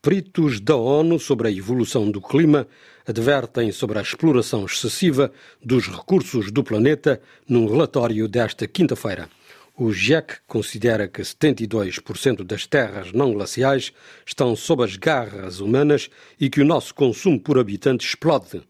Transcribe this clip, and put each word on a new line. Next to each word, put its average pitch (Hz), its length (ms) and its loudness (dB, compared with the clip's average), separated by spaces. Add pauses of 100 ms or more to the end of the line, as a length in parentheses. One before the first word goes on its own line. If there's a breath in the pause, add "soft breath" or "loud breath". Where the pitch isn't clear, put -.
Peritos 151 580 0
da 139 160 2
onu 151 440 2
sobre 113 260 -2
a 104 60 0
evolução 107 580 -2
do 101 100 -6
clima 147 460 4 (400 soft breath)
advertem 117 640 0
sobre 123 280 -4
a 151 40 -4
exploração 123 640 0
excessiva 135 680 0 (340 loud breath)
dos 120 220 2
recursos 113 640 -2
do 120 140 0
planeta 135 560 2 (280 soft breath)
num 120 180 4
relatório 113 600 0
desta 107 400 -2
quinta-feira. 104 640 -2 (500 soft breath)
O 113 140 0
giec 117 440 0 (100)
considera 107 600 -2
que - 160 -12
setenta 131 400 0
e 110 40 -4
dois 101 320 -4
por - 180 -12
cento 107 260 0
das 95 240 -8
terras 104 460 -2
não 123 200 2
glaciais 123 600 -2 (320 loud breath)
estão 120 320 -2
sob 139 260 0
as 95 140 -2
garras 101 640 -4
humanas 131 480 2 (320 soft breath)
e 139 80 0
que 139 140 2
o - 20 6
nosso 151 300 2
consumo 135 440 2
por 135 200 0
habitante 117 480 0
explode. 135 640 -2